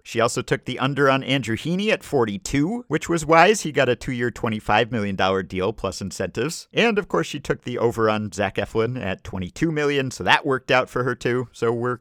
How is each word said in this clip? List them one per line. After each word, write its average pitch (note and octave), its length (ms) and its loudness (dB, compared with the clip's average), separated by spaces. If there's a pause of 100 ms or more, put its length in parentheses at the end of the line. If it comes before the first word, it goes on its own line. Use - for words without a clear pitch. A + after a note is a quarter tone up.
She - 180 -4
also A#2+ 220 2
took - 220 -2
the B2+ 140 -6
under C#3 320 2
on C3+ 120 2
Andrew A2+ 340 -2
Heaney F#3 320 -2
at F#3 140 0
forty-two, C#3 840 0
which D#3+ 200 -4
was E3 180 -2
wise. E3+ 360 6
He D#3 100 -6
got C3 160 2
a B2 80 4
two-year, B2 340 -4
twenty-five A2 640 0
million G2+ 240 -2
dollar F#2+ 260 2
deal F#2 300 -2
plus - 280 -6
incentives. G#2 720 -6
And, G#3 260 2
of F#3 100 -4
course, E3+ 180 -2
she C#3+ 140 -10
took - 220 -4
the B2 160 -6
over A2+ 300 2
on G#2+ 240 0
Zach G2 240 -2
Eflin A2+ 460 -2
at F#2+ 220 -6
twenty-two F#2+ 480 -4
million, C#3+ 380 0
so - 140 -10
that D3+ 220 4
worked C3 240 -2
out B2+ 180 4
for B2 160 -2
her, B2+ 100 0
too. B2 380 -2
So A#2+ 200 -2
we're, A#2+ 280 -4